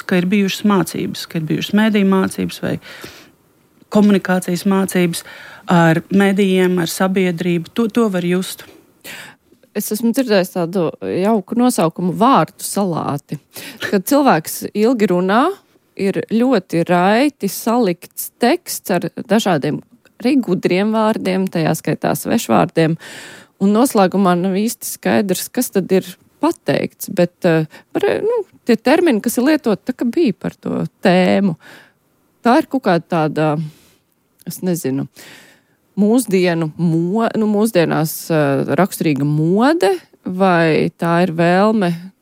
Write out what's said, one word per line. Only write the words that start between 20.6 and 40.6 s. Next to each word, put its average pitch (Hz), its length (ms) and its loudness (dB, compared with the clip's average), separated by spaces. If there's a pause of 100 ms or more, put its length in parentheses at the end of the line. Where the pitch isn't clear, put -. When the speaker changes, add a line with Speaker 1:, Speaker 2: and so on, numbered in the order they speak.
Speaker 2:
vārdiem, 196 560 0
tajā 160 240 0
skaitā - 400 -4
svešvārdiem, 175 800 0 (680)
un 202 120 2
noslēgumā 196 640 2
nav 185 200 -2
īsti - 360 -6
skaidrs, 196 560 -2
kas - 240 -4
tad 185 160 0
ir 185 160 0 (360)
pateikts, - 680 -4
bet, 180 260 0 (100)
eh, 160 200 2 (280)
var, - 140 0 (160)
nu, 453 200 -2 (220)
tie 233 100 4
termini, 285 460 2
kas - 160 -4
ir 247 120 0
lietoti, 262 420 -2
tā - 40 -8
kā 269 120 -4
bija 247 260 0
par - 220 -8
to - 300 -6 (180)
tēmu. 185 520 2 (880)
Tā 247 160 4
ir 156 80 -2
kaut - 160 -4
kāda 170 200 2
tāda, 156 440 0 (1000)
es - 160 -10
nezinu, 139 460 -2 (920)
mūsdienu 185 800 2
mo-, 175 580 0
nu, 220 120 0
mūsdienās, 170 800 0
eh, 143 460 0
raksturīga 165 500 0
mode, 214 640 2 (340)
vai 175 720 2